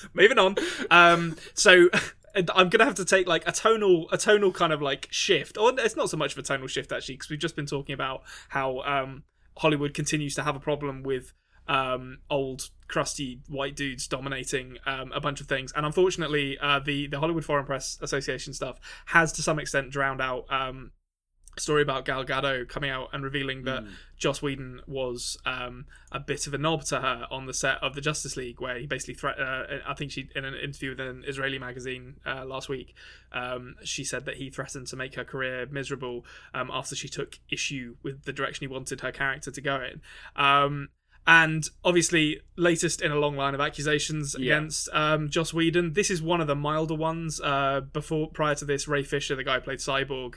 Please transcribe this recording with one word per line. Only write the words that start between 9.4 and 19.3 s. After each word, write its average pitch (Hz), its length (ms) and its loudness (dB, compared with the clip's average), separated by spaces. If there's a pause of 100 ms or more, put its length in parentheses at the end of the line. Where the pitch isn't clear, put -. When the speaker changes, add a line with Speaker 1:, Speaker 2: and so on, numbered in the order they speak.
Speaker 1:
Hollywood 147 360 2
continues 147 420 -2
to 135 80 -4
have 143 120 0
a 135 40 -12
problem 143 440 -4
with, 131 280 -4 (380)
um, 131 480 -2 (120)
old, 135 400 -2 (200)
crusty 131 580 -4
white 139 300 -6
dudes 135 300 -6
dominating, 131 800 -4
um, 131 280 -6
a 143 80 -4
bunch 143 180 -2
of 139 80 -12
things. 131 280 -2
And 151 100 0
unfortunately, 151 720 2
uh, 143 200 4
the, 143 280 -2
the 139 140 -4
Hollywood 160 240 0
Foreign 143 200 2
Press 135 360 -6
Association 135 520 -4
stuff - 260 -8 (280)
has, 165 260 6